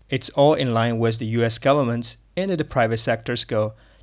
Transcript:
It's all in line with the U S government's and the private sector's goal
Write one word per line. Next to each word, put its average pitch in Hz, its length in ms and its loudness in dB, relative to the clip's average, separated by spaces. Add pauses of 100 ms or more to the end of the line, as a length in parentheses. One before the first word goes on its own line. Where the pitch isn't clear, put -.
It's - 220 0
all 143 240 4
in 131 180 -2
line 113 260 0
with 113 200 0
the 113 80 -6
U 117 180 0
S 113 120 2
government's 123 600 0 (180)
and 190 160 -4
the 156 120 -2
private 113 360 0
sector's 120 460 -2
goal 107 300 -4 (280)